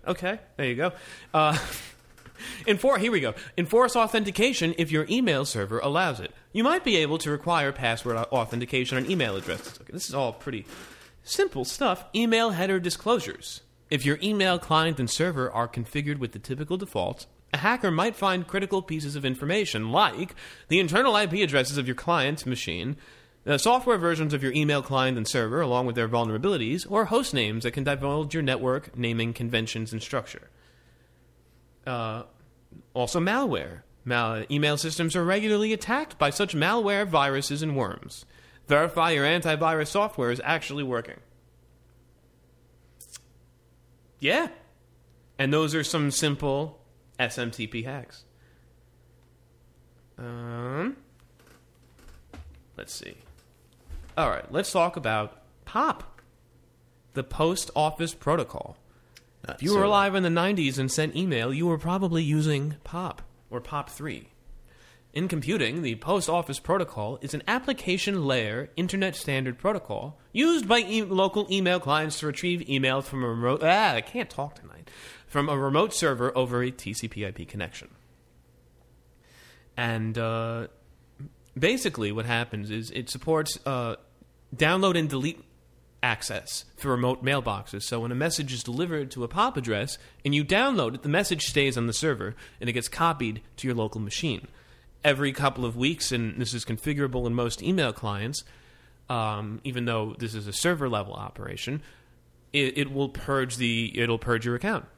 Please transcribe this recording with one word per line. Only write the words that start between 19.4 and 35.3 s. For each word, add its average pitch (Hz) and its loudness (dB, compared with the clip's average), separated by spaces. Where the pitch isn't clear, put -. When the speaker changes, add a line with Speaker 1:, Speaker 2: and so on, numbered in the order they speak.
Speaker 1:
like 165 2
the 175 4
internal 208 4
I 208 4
P 190 2
addresses 139 2
of 127 0
your 127 0
client's 151 0
machine, 120 -4
the 139 2
software 233 4
versions 160 0
of 139 0
your 131 0
email 147 2
client 131 2
and 110 -2
server, 120 0
along 127 2
with 120 -2
their 113 2
vulnerabilities, 120 0
or 208 2
host 233 0
names 113 0
that 120 -2
can 139 -2
divulge 143 -2
your 160 0
network 131 0
naming 117 0
conventions 113 -2
and 110 -4
structure. - -8
Uh, 117 -4
also 123 0
malware. 170 0
Mal-, 113 0
email 147 2
systems 165 -2
are 175 2
regularly 208 2